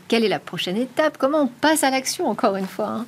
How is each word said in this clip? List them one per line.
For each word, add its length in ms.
quelle 160
est 40
la 120
prochaine 360
étape ? 400
Comment 260
on 40
passe 380
à 60
l'action, 380
encore 280
une 100
fois, 220
hein ? 200